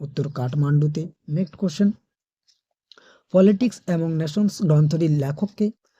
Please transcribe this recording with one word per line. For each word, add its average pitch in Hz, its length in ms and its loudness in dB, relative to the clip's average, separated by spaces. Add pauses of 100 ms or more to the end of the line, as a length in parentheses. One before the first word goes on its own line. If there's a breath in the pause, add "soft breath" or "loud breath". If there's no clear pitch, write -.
উত্তর, 143 280 -6
কাঠমান্ডুতে। 147 760 0 (260)
নেক্সট 175 280 -4
কোশ্চেন, 202 320 0 (1500 soft breath)
পলিটিক্স 196 520 4
among 165 280 -2
নেশনস 160 480 -2
গ্রন্থটির 156 480 2
লেখক 147 460 -2
কে? 208 100 0 (340)